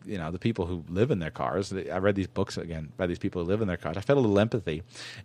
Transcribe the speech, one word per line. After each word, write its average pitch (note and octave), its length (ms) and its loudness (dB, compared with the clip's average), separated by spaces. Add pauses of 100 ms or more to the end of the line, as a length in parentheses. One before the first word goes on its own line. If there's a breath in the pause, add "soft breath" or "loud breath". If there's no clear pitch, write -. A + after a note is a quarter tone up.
you G2+ 140 -6
know, D#2+ 120 -4
the F2+ 80 -6
people G#2 280 0
who E2+ 220 -4
live G2+ 220 4
in G#2+ 80 2
their D#2 140 -2
cars. E2 400 -2
I F2+ 260 -2
read G2+ 160 6
these F#2+ 140 0
books - 280 -2
again D#2+ 400 -6
by F#2 120 0
these F2 100 0
people F2+ 240 -2
who E2+ 60 -2
live G#2 120 2
in A2 60 0
their F2 120 -2
cars. D#2+ 180 -4
I G#2+ 60 -4
felt C#3+ 160 4
a - 20 6
little G#2 180 6
empathy, G2 440 2 (420 loud breath)